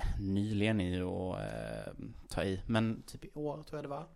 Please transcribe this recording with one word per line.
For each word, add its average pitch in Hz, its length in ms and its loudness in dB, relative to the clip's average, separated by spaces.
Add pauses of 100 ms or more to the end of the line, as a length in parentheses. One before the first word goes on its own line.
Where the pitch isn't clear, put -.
(200)
nyligen 101 600 4
i 90 200 2
år, 92 400 0
eh, 55 520 -6 (360)
ta 82 140 0
i, 95 220 2
men 113 380 2
typ - 220 -14
i - 80 -12
år 151 300 -4
tror 156 140 -10
jag 147 60 -6
det 147 60 -8
var, 151 260 -6